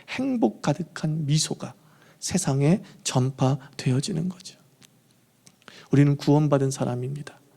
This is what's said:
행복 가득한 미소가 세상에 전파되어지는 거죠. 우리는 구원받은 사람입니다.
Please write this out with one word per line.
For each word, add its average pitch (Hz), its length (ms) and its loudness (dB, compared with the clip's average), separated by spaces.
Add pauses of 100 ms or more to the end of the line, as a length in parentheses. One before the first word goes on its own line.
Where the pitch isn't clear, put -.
행복 247 520 -2
가득한 156 640 -2
미소가 139 480 -2 (460)
세상에 147 640 2 (220)
전파되어지는 135 1300 -2
거죠. - 280 -14 (1300)
우리는 143 240 6
구원받은 143 560 2
사람입니다. 131 720 -6 (160)